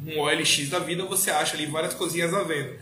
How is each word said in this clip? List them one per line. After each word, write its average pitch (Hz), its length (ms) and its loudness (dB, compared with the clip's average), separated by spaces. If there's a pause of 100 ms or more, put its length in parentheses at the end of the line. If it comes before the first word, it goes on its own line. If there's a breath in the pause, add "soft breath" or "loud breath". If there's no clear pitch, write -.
num 156 180 -4
O 147 100 2
L 156 160 2
X 139 240 2
da 175 100 0
vida, 170 240 -2
você 185 280 0
acha 156 240 2
ali 151 100 -2
várias 156 280 -2
cozinhas 170 400 0
à 196 100 2
venda. 143 380 -4